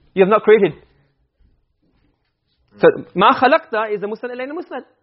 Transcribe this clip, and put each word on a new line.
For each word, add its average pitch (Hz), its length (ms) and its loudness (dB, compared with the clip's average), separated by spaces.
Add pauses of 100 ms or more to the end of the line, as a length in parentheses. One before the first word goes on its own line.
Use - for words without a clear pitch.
(140)
You 120 80 2
have 180 80 2
not 214 140 0
created." 208 380 2 (2000)
So, - 80 4 (280)
"مَا 214 200 2
خَلَقْتَ" 240 580 -2
is 202 80 -6
the 202 60 -8
musnad, 220 240 -12
musnad. 262 540 -14 (180)